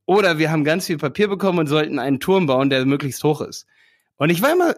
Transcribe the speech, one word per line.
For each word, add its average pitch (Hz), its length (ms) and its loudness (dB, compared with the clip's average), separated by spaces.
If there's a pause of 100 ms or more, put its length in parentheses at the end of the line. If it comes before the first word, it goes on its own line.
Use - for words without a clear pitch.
Oder 185 340 2
wir 156 120 0
haben 151 140 0
ganz 170 220 -2
viel 165 100 -4
Papier 156 320 -2
bekommen 185 300 0
und 156 80 0
sollten 147 320 -2
einen 135 200 0
Turm 190 260 2
bauen, 135 240 2
der 131 160 2
möglichst 139 380 -2
hoch 151 160 0
ist. - 260 -12 (520)
Und 151 120 0
ich 175 120 0
war 277 100 2
immer 349 260 2